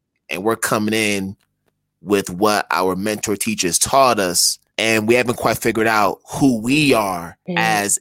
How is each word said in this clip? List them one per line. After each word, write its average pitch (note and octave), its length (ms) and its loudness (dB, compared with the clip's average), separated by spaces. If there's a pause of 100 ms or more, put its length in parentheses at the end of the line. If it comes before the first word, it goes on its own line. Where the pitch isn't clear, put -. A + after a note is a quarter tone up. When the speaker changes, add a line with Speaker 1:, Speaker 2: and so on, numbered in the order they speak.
(300)
Speaker 1:
and F2 140 -6
we're A2 120 0
coming G#2+ 380 -2
in G2+ 420 -2 (680)
with G2 260 0
what G2+ 400 0
our F#2 260 0
mentor G#2 400 -4
teachers G2 440 -2
taught B2+ 400 2
us, - 400 0 (180)
and A2 300 0
we A#2 80 6
haven't B2 220 0
quite A2+ 200 0
figured A2+ 300 0
out G#2+ 320 2 (140)
who C3+ 280 2
we C3+ 320 2
are F#2 420 -2 (120)
Speaker 2:
Right. F3+ 100 -6
Speaker 1:
as G#2+ 440 0